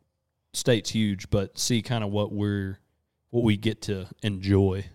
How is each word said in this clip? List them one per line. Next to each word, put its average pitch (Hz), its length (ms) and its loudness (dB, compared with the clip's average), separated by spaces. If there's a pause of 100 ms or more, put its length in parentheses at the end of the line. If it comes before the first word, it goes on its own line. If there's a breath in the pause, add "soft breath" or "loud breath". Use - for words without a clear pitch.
(540)
state's - 360 0
huge, 104 400 0
but 101 300 -2
see 120 220 0
kinda 110 260 -4
what 101 240 -2
we're, 101 480 -2 (500)
what 120 140 0
we 107 140 4
get 107 260 -4
to 95 240 -6 (160)
enjoy. 98 720 2